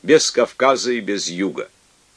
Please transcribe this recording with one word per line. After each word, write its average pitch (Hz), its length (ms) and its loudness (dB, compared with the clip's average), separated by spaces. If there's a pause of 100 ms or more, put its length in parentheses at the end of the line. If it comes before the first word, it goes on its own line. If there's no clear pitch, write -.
без 156 300 4
Кавказа 123 600 0
и 117 60 -2
без 98 300 -6
Юга. 90 400 -6 (480)